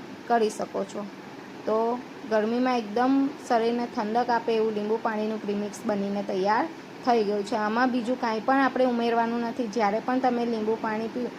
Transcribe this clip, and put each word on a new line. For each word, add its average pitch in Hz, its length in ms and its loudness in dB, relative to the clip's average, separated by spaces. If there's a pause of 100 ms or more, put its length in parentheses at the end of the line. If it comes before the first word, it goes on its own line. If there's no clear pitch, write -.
(240)
કરી 226 260 2
શકો - 340 -6
છો. 202 180 -8 (580)
તો 214 160 0 (500)
ગરમીમાં 233 520 2
એકદમ 240 340 2 (300)
શરીરને 240 440 2
ઠંડક 240 440 0
આપે 233 220 2
એવું 220 200 2
લીંબુ 208 240 0
પાણીનું 220 460 -2
પ્રીમિક્સ 202 420 -4
બનીને 202 380 0
તૈયાર 202 420 2 (360)
થઈ 233 240 4
ગયું 202 200 0
છે. 226 120 -2
આમાં 220 340 2
બીજું 247 300 0
કાંઈ 220 200 0
પણ 262 160 2
આપણે 262 280 4
ઉમેરવાનું 233 560 2
નથી. 233 260 -2
જ્યારે 208 340 2
પણ 254 180 0
તમે 247 260 2
લીંબુ 220 300 0
પાણી 220 340 -2
પીઓ, 240 300 -4